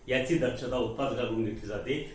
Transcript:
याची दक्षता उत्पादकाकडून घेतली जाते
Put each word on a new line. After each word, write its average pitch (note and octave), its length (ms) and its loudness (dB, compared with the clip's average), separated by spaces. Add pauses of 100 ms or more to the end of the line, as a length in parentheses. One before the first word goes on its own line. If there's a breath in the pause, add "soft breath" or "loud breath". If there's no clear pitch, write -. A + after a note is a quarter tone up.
याची C3 300 4
दक्षता B2+ 380 0
उत्पादकाकडून A#2 680 0
घेतली G#2 220 -4
जाते A#2 480 -2